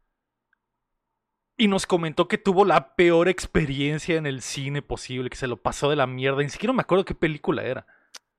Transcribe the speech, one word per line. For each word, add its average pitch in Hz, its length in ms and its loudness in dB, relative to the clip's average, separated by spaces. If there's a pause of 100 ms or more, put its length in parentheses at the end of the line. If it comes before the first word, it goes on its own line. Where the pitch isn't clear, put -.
(1600)
y 220 120 4
nos 190 180 0
comentó 170 420 0
que 180 100 -2
tuvo 196 260 4
la 165 320 2
peor 175 320 6
experiencia 151 880 -2
en 156 100 -4
el 135 160 -4
cine 139 400 -6
posible, 127 480 -8
que - 60 -16
se 135 100 -6
lo 120 120 -4
pasó - 320 -2
de 151 60 0
la 139 100 2
mierda, 131 360 -2
ni 147 60 -2
siquiera 214 240 -4
me 240 100 0
acuerdo 185 220 2
qué 170 100 -8
película 156 480 -2
era. 117 240 -6 (520)